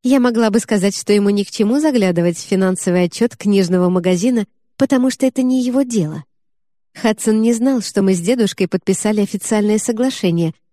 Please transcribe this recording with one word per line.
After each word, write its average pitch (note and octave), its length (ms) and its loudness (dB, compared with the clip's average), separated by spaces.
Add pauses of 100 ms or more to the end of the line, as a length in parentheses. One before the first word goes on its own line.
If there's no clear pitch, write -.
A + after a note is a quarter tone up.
Я C4 160 4
могла A#3 320 2
бы A3 80 2
сказать, G3+ 380 0
что - 160 -2
ему G3+ 180 2
ни G3+ 140 0
к - 80 -12
чему A3+ 260 0
заглядывать F#3 580 0
в - 120 -16
финансовый F#3 560 0
отчет A3+ 320 -2
книжного F3+ 540 2
магазина, F#3 580 0 (280)
потому C4+ 320 2
что - 160 -2
это B3+ 180 0
не B3+ 200 0
его B3+ 200 0
дело. E3+ 420 -2 (720)
Хадсон A3 460 0
не A3+ 120 2
знал, A#3+ 280 0
что G3 220 -4
мы F#3+ 120 2
с F3 60 -2
дедушкой G3 460 0
подписали G#3 540 -2
официальное G#3 580 0
соглашение — G#3 760 -2 (200)